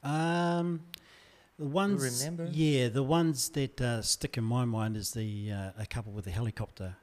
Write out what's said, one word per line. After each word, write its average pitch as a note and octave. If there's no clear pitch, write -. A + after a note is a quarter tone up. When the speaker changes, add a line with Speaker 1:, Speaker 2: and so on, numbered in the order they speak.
Speaker 1:
Um, E3+
the D3+
ones, C#3+
Speaker 2:
Remember? E3
Speaker 1:
yeah, D3
the B2
ones D#3
that, C3+
uh, A#2+
stick -
in A#2
my A#2+
mind A2
is G2+
the, G#2+
uh, G2
a G#2+
couple A2
with G2+
the F#2+
helicopter G#2